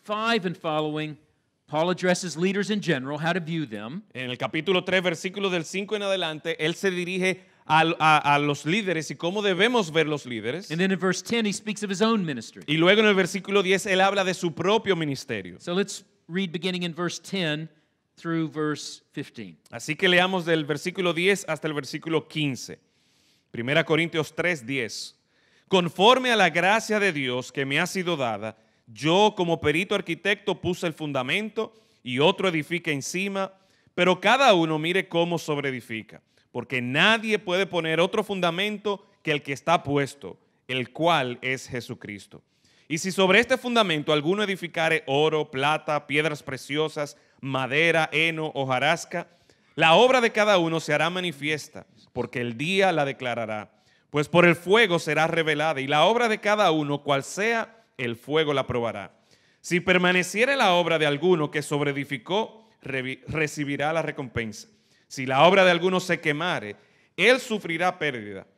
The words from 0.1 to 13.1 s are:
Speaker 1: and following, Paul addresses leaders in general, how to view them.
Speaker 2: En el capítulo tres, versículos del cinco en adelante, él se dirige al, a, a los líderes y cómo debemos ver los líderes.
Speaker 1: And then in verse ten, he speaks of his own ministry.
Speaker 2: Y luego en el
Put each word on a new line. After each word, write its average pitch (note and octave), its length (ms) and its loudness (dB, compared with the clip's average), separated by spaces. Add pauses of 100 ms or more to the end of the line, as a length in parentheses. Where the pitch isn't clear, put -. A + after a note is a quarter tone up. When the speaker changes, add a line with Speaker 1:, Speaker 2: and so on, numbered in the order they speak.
Speaker 1:
and E3+ 100 -4
following, D#3 640 -4 (480)
Paul D#3+ 240 0
addresses F3+ 460 0
leaders F#3+ 340 0
in G#3+ 100 -2
general, C#3+ 380 -2
how E3 140 -2
to F#3 80 -2
view D#3+ 260 -4
them. A2 380 -10 (100)
Speaker 2:
En B2 160 -8
el B2 60 -6
capítulo E3 480 -2
tres, F#3 180 0
versículos F#3 480 -4
del E3+ 140 -2
cinco G3 320 -6
en G3+ 60 -6
adelante, E3 560 -4
él D#3 160 -2
se G3 160 -2
dirige F3+ 500 -2 (260)
al, D#3+ 320 4
a, D3+ 360 6
a C#3+ 40 4
los D3 260 -2
líderes E3+ 460 -2
y D3 60 -10
cómo F#3+ 260 -4
debemos G3+ 500 2
ver D#3+ 140 2
los D3+ 200 -4
líderes. A#2+ 440 -8
Speaker 1:
And E3 100 -2
then F#3+ 120 2
in F#3 60 0
verse F3+ 240 -2
ten, A#3 220 -2
he G3+ 80 0
speaks - 300 -8
of G3+ 80 -6
his F#3+ 120 -2
own A3 220 4
ministry. A#2+ 440 -8
Speaker 2:
Y D3+ 80 0
luego F#3 240 6
en A3 60 4
el G#3 80 4